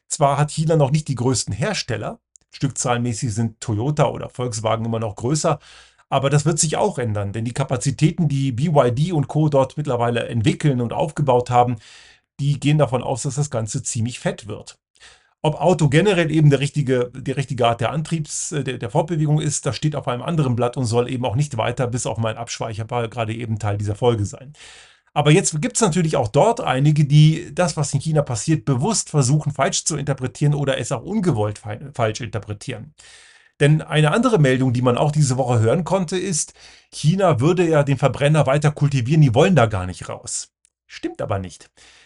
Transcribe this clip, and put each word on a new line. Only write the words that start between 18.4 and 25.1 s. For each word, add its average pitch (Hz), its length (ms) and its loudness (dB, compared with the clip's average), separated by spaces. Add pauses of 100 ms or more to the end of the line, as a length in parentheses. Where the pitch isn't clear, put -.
äh, 139 100 -4
der, 127 140 -8
der 117 120 -8
Fortbewegung 156 520 0
ist, 147 240 -4
das 131 100 -2
steht 151 180 -2
auf 139 140 -8
einem 123 140 -4
anderen 139 340 0
Blatt 120 220 0
und 131 80 -2
soll 120 260 0
eben 123 140 -4
auch 107 100 -2
nicht 143 220 -2
weiter 117 280 -2
bis 120 200 -4
auf 127 120 -6
meinen 113 200 -2
Abschweicher 113 480 -8
gerade 113 500 -4
eben 113 240 -6
Teil 104 180 -2
dieser 104 180 -2
Folge 120 300 2
sein. 143 280 -12 (600)